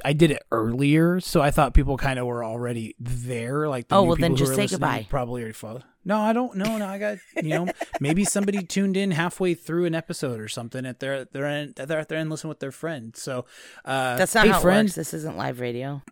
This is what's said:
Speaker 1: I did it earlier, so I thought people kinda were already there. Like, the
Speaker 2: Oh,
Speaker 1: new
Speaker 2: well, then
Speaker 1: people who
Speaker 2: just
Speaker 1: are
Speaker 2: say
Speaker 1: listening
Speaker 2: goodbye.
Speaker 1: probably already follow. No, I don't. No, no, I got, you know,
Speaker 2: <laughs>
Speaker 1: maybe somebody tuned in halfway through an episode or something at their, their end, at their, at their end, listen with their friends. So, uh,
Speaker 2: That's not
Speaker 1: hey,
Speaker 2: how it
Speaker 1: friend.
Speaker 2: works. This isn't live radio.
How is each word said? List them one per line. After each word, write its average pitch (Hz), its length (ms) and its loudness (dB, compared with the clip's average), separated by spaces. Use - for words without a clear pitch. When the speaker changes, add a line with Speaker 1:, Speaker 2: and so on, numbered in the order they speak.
Speaker 1:
I 143 80 2
did 156 180 8
it - 100 -4
earlier, 143 680 4
so 175 220 2
I 143 100 4
thought 135 240 4
people 139 220 6
kinda 131 280 -2
were 120 180 -4
already 117 560 -4
there. 123 680 -4
Like, 127 200 -4
the - 80 2
Speaker 2:
Oh, 196 80 8
Speaker 1:
new - 60 4
Speaker 2:
well, 170 80 4
then 170 140 2
Speaker 1:
people 131 60 2
who - 20 2
Speaker 2:
just 135 120 2
Speaker 1:
are 131 40 0
Speaker 2:
say 202 80 2
Speaker 1:
listening 190 160 -2
Speaker 2:
goodbye. 117 300 -2
Speaker 1:
probably 120 320 -4
already 110 120 -8
follow. 113 280 -12
No, 190 160 0
I 214 140 2
don't. 240 220 -2
No, 214 240 -2
no, 208 80 -4
I 190 100 -8
got, 208 220 -6
you 156 60 -2
know, 170 180 0
Speaker 2:
<laughs> - 340 -8
Speaker 1:
maybe 160 240 2
somebody 202 380 0
tuned 190 340 0
in 196 140 0
halfway 175 420 0
through 170 320 -2
an 165 80 0
episode 160 460 -4
or 107 80 -10
something 123 360 -8
at 127 160 -10
their, 135 260 -6
their 139 200 -6
end, 147 340 -6
at 135 100 -8
their, 160 100 0
at 156 100 -6
their 156 80 -4
end, 160 140 -4
listen 156 180 -8
with 147 100 -10
their 139 120 -6
friends. 135 500 -10
So, 127 240 -6
uh, 127 320 0
Speaker 2:
That's 180 160 2
not 214 140 8
Speaker 1:
hey, 214 40 8
Speaker 2:
how 190 60 6
it 165 60 4
Speaker 1:
friend. 202 240 6
Speaker 2:
works. 185 80 -4
This 160 180 -6
isn't 156 240 -8
live 123 220 -6
radio. 123 420 -6